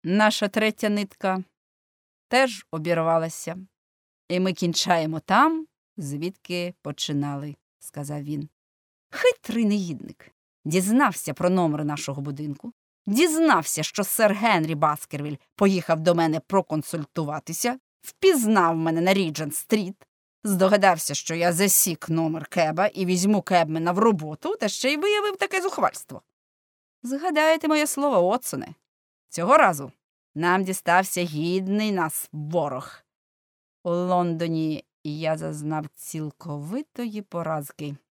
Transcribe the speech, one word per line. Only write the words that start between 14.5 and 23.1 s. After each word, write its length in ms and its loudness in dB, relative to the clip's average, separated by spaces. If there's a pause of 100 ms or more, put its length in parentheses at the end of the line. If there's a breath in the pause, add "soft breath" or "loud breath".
Баскервіль 640 -2 (180)
поїхав 460 2
до 140 4
мене 260 2
проконсультуватися, 1400 -4 (220)
впізнав 760 4
мене 240 0
на 140 4
Ріджент-стріт, 920 -2 (380)
здогадався, 680 4
що 200 -6
я 180 2
засік 560 2
номер 380 -2
кеба 400 0
і 200 -2
візьму 360 2